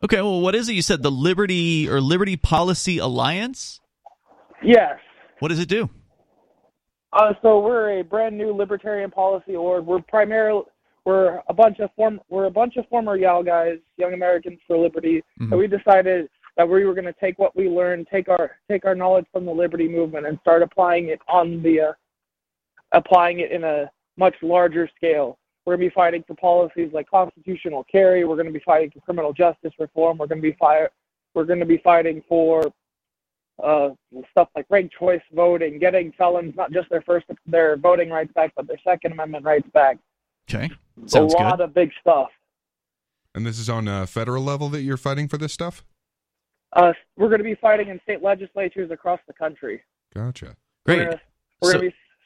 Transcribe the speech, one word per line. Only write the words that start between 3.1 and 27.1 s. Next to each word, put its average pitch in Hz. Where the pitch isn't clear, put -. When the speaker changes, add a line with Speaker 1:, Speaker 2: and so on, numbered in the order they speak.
Speaker 2:
Yes. 196
Speaker 1:
What 151
does 160
it 170
do? 202
Speaker 2:
Uh, 208
so 214
we're 214
a 175
brand 214
new 208
libertarian 202
policy 190
org. 175
We're 175
primarily, 214
we're 185
a -
bunch 214
of 202
form-, 214
we're 190
a 185
bunch 233
of 240
former 220
yal 180
guys, 170
Young 180
Americans 180
for 170
Liberty, 165
Speaker 1:
Mm-hmm. 113
Speaker 2:
and 180
we 208
decided 185
that 170
we 190
were 190
gonna 180
take 185
what 196
we 190
learned, 175
take 190
our, 175
take 196
our 190
knowledge 185
from 180
the 175
Liberty 165
movement, 160
and 156
start 170
applying 175
it 156
on 170
the, 160
uh, 156
applying 175
it 165
in 170
a 151
much 185
larger 170
scale. 151
We're 180
gonna 180
be -
fighting 170
for 160
policies 175
like 151
constitutional 170